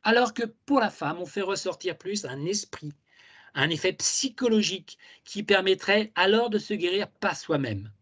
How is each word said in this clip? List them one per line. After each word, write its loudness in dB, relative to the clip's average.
Alors 4
que -4
pour 4
la 2
femme, -6
on -6
fait -6
ressortir -4
plus -6
un -6
esprit, -6
un 2
effet 0
psychologique 0
qui -8
permettrait 2
alors 4
de 0
se -4
guérir -2
par -2
soi-même. -4